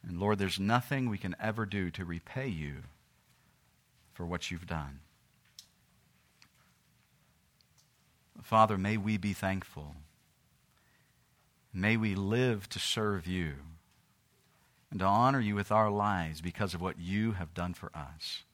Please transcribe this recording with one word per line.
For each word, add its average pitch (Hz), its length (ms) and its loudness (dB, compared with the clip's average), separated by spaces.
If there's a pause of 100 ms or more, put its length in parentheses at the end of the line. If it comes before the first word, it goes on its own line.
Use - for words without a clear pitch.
And 87 120 -6
Lord, 101 180 4
there's 95 220 0
nothing 123 500 2
we 101 80 -2
can 92 240 -4
ever 110 240 -2
do 95 260 -2
to 90 140 -6
repay 85 420 -6
you 73 360 -6 (1300)
for 87 120 -8
what 85 240 -4
you've 87 180 -8
done. 73 340 -6 (3500)
Father, 110 360 6
may 101 180 2
we 107 220 0
be 98 160 0
thankful. 90 600 -4 (1800)
May 101 240 4
we 107 180 2
live 107 540 2
to 101 100 -6
serve 101 480 0
you 87 280 -2 (1300)
and 95 120 -6
to 95 40 2
honor 123 340 6
you 104 140 2
with 101 180 0
our 107 200 6
lives 92 500 0
because 90 320 -4
of 85 80 -4
what 92 160 -2
you 104 360 0
have 85 200 -6
done 90 200 -4
for - 200 -10
us. 76 500 -10 (100)